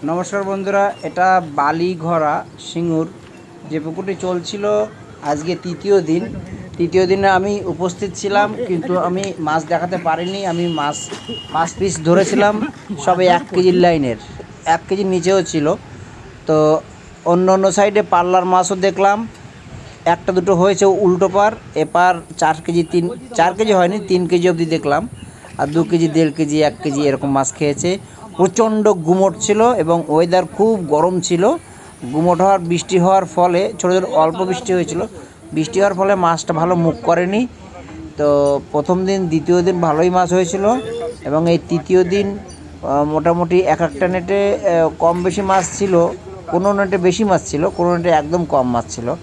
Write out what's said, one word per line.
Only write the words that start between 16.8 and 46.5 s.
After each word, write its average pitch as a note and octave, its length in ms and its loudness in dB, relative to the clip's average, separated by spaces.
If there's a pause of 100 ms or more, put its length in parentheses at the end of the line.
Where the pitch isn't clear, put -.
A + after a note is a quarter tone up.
অন্য F3+ 280 4
অন্য F#3+ 200 4
সাইডে G3+ 300 2
পাল্লার F3+ 420 2
মাছও F#3 320 2
দেখলাম, G3 520 0 (760)
একটা E3+ 280 0
দুটো F#3 220 2
হয়েছে F#3+ 320 4
উল্টো F#3+ 420 2
পার, G3+ 240 2 (220)
এপার F3+ 400 2 (220)
চার D#3 180 2 (100)
কেজি, E3+ 180 0
তিন, E3+ 220 0 (300)
চার F3 200 2
কেজি G#3+ 180 0
হয়নি, F#3 260 2
তিন F3+ 280 0
কেজি F3 220 2
অবধি E3+ 180 0
দেখলাম। D#3+ 420 0 (500)
আর C#3+ 80 0
দু D#3+ 180 0
কেজি, E3 240 2
দেড় D#3 220 2
কেজি, D3+ 320 0
এক D3 200 2
কেজি C#3+ 180 -2
এরকম C#3+ 300 0
মাছ C3+ 240 0
খেয়েছে। D3+ 440 -2 (380)
প্রচণ্ড G#3+ 520 2
গুমোট F#3 520 2
ছিল G#3 200 0 (120)
এবং E3+ 360 0
ওয়েদার E3+ 360 2 (120)
খুব A3 180 4 (140)
গরম E3 320 2
ছিল। F3 220 0 (680)
গুমোট E3 280 2
হওয়ার, F#3+ 180 4
বৃষ্টি F3 400 0
হওয়ার F#3+ 260 4
ফলে, F3+ 540 0
ছোটো F3+ 160 0
ছোটো F#3 120 2
অল্প D#3+ 380 2
বৃষ্টি F#3 280 -4
হয়েছিল, E3+ 280 -2 (520)
বৃষ্টি D#3 280 -2
হওয়ার G3 140 2
ফলে G3 200 2
মাছটা E3+ 380 0
ভালো E3+ 240 2
মুখ E3 260 2
করেনি। F3+ 440 0 (680)
তো C#3+ 440 2 (120)
প্রথম F3+ 340 0
দিন, F#3+ 220 -2
দ্বিতীয় E3 340 2
দিন F3+ 180 0
ভালোই E3 300 2
মাছ F3+ 220 2
হয়েছিল F#3 320 0 (600)
এবং D#3 260 0
এই E3+ 80 2 (100)
তৃতীয় F3+ 360 2
দিন, G3 220 0 (100)
আহ, - 680 -4
মোটামুটি E3+ 560 0
এক D#3 200 0
একটা E3 280 -2
নেটে, G3+ 460 0
আহ, E3+ 340 2 (100)
কম E3+ 240 2
বেশি F#3 200 -2
মাছ F#3+ 220 2 (140)
ছিল, F#3+ 160 0 (560)